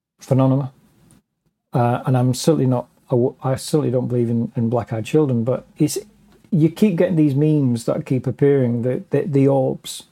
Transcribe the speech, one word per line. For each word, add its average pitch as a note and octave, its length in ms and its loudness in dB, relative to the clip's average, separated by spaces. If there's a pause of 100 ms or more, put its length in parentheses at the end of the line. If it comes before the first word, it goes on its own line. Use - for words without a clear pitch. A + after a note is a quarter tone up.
(200)
phenomena, C3 520 0 (1000)
uh, B2 340 0
and C3 100 2
I'm B2 180 2
certainly C#3+ 320 0
not, B2 200 0 (220)
I - 40 -8
w-, B2 300 2
I C3 140 -2
certainly C#3 340 -2
don't B2+ 180 -2
believe A#2+ 200 -2
in, A#2 260 -2
in A2+ 140 -2
black-eyed A2+ 380 -4
children, C3 360 0
but B2 240 -4 (120)
it's, D#3+ 200 0 (560)
you D#3+ 140 4
keep F3+ 280 0
getting F3+ 200 0
these D3+ 180 2
memes C#3+ 520 0
that C3+ 180 -4
keep C3 220 -2
appearing, B2 560 2
the, B2+ 260 -4
the, C#3+ 140 -2
the C#3 260 2
orbs C3+ 640 -4